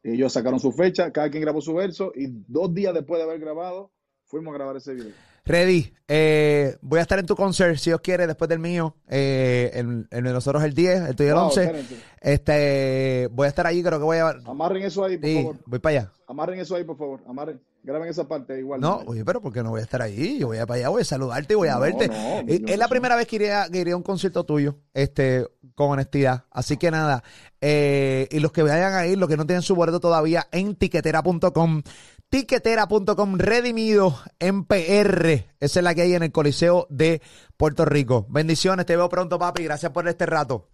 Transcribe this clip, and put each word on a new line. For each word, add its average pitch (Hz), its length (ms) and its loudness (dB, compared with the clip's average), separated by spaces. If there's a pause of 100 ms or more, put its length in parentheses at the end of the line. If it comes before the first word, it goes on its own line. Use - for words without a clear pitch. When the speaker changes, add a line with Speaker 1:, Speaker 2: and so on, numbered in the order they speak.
Speaker 1:
Ellos 123 300 0
sacaron 127 260 -2
su 131 120 0
fecha, 175 400 0
cada 151 180 -2
quien 151 120 -6
grabó 151 200 -2
su 160 120 -6
verso 185 420 -4
y 135 120 -6 (200)
dos 165 260 -2
días 190 200 -2
después 160 260 -4
de 165 40 -2
haber 160 160 -6
grabado, 180 520 -10 (340)
fuimos 156 280 -12
a 143 40 -10
grabar 135 200 -8
ese 135 160 -12
video. 110 200 -12 (300)
Speaker 2:
Reddy, 175 480 2 (160)
eh, 151 760 2
voy 151 180 0
a - 20 4
estar 190 160 0
en 185 80 -4
tu 202 100 0
concert, 185 420 2
si 170 120 -2
Dios 165 120 0
quiere, 175 260 0
después 160 200 -2
del 165 120 -2
mío, 165 360 -4 (140)
eh, 131 640 2
en, 120 380 -6
en 117 80 -6
el 123 60 -2
de 127 80 0
nosotros 139 300 0
el 147 120 -2
diez, 180 260 4
el 135 140 -4
tuyo 143 140 4
el 156 60 4
Speaker 1:
Wow, 180 100 6
Speaker 2:
once. 190 180 2
Speaker 1:
espérense. 143 320 -4 (260)
Speaker 2:
Este, 135 1080 2
voy 131 140 0
a 143 40 2
estar 170 160 -2
allí, 170 160 2
creo 165 160 0
que 147 80 -2
voy 165 120 2
a 160 100 2 (180)
Speaker 1:
Amarren 170 380 -4
eso 196 200 -4
ahí, 185 140 -2
por 147 100 -4
Speaker 2:
Sí, 160 100 0
Speaker 1:
favor. 151 280 -2
Speaker 2:
voy 120 140 -6
para 151 220 0
allá. 98 100 -12 (160)
Speaker 1:
Amarren 165 320 -8
eso 180 160 -6
ahí, 175 80 -4
por 156 140 -10
favor. 139 300 -10
Amarren. 139 320 -12 (240)
Graben 151 260 -8
esa 156 180 -6
parte 135 320 -10
igual. 139 200 -8
Speaker 2:
No, 170 180 0 (100)
oye, 113 180 -8
pero 220 160 -2
¿por 156 100 -10
qué 117 120 -6
no 113 80 -6
voy 110 80 -6
a 113 40 -8
estar 123 200 -6
ahí? 135 340 -6
Yo 160 100 -2
voy 110 120 -6
para 117 160 -4
allá, 123 140 -2
voy 220 120 0
a 170 40 -2
saludarte 135 480 -4
y 214 40 4
voy 175 120 2
a 131 40 0
Speaker 1:
No, 123 60 0
Speaker 2:
verte. 196 280 0
Speaker 1:
no, 220 60 -4
Speaker 2:
Eh, 131 340 -6
Speaker 1:
yo 147 60 0
Speaker 2:
es 208 80 0
Speaker 1:
no 208 160 -2
Speaker 2:
la 233 80 2
Speaker 1:
sé. 233 60 -4
Speaker 2:
primera 247 240 2
vez 233 120 0
que 226 100 -8
iría, 202 340 0
que 180 80 -2
iría 175 160 -2
a - 20 -4
un 175 60 -6
concierto 180 420 -2
tuyo, 147 320 0 (160)
este, 135 540 0 (260)
con 143 160 0
honestidad. 135 640 0
Así 127 260 -4
que 170 140 2
nada, 151 320 0 (360)
eh, 139 680 2
y 151 100 -2
los 156 120 2
que 165 100 0
vayan 165 320 2
a 175 140 0
ir, 190 100 2
los 185 100 2
que 156 100 2
no 151 100 -2
tienen 180 160 0
su 190 120 0
boleto 170 240 2
todavía, 165 520 2
en 190 240 -2
tiquetera 160 480 0
punto 175 300 2
com. 160 280 2 (480)
Tiquetera 226 580 0
punto 208 300 0
com, 196 200 0
redimido 220 800 2 (240)
en 190 240 0
P 196 360 2
R. 165 500 2 (100)
Esa 143 200 0
es 175 40 2
la 175 100 2
que 170 100 2
hay 180 100 4
en 170 100 2
el 160 80 -2
Coliseo 165 580 2
de 156 320 2 (360)
Puerto 156 260 2
Rico. 127 460 2
Bendiciones, 165 560 0
te 170 100 2
veo 175 140 2
pronto, 175 280 -2
papi. 175 280 -4
Gracias 151 260 -4
por 170 160 -4
este 170 200 -2
rato. 139 460 -2